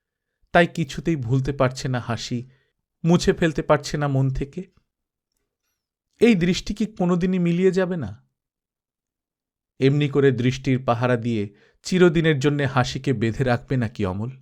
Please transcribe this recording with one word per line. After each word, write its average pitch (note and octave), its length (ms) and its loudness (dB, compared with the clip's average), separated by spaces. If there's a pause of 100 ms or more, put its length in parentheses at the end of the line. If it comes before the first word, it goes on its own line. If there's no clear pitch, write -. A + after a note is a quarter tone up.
(520)
তাই F3 140 6
কিছুতেই E3 500 -4
ভুলতে C3+ 360 -2
পারছে C3 360 -2
না B2 120 -4
হাসি, A#2+ 480 -8 (560)
মুছে F3 280 4
ফেলতে D#3+ 300 -2
পারছে D3 340 0
না D3 120 -2
মন C3+ 220 0
থেকে? C3+ 320 -8 (1600)
এই A#3 140 6
দৃষ্টি F3 400 0
কি G#3+ 120 -2
কোনোদিনই F#3 520 -2
মিলিয়ে F3 320 2
যাবে F3+ 260 0
না? G#2 320 -10 (1500)
এমনি C3+ 280 2
করে C#3 240 4
দৃষ্টির B2+ 520 -2
পাহারা B2 320 0
দিয়ে A2 380 -4 (280)
চিরদিনের E3 560 4
জন্যে C#3+ 280 2
হাসিকে C3 460 -2
বেঁধে A2+ 320 -2
রাখবে B2 320 -2
নাকি G#2+ 300 -2
অমল? G2+ 240 -4 (120)